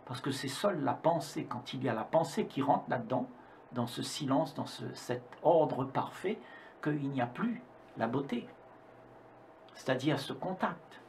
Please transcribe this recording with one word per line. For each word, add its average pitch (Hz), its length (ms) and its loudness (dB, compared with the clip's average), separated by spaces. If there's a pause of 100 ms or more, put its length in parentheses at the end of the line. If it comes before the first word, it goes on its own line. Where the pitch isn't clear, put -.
Parce - 160 -8
que 143 100 -2
c'est 135 180 -2
seule 175 340 2
la 131 120 2
pensée, 160 500 0
quand - 300 -8
il 131 80 -4
y 135 60 2
a 113 60 2
la 110 100 -2
pensée 165 420 2
qui - 140 -4
rentre 135 300 2
là-dedans, 127 380 0 (440)
dans 120 140 0
ce 131 160 -6
silence, 143 520 0
dans 113 120 -4
ce, - 180 -8 (100)
cet - 280 -4 (200)
ordre 156 420 6
parfait, 180 540 -2 (440)
qu'il 147 260 0
n'y 135 140 0
a 120 40 2
plus 214 360 -2 (340)
la 113 100 2
beauté. 139 400 -2 (1300)
C'est-à-dire 131 460 2
ce - 120 -6
contact, - 760 -4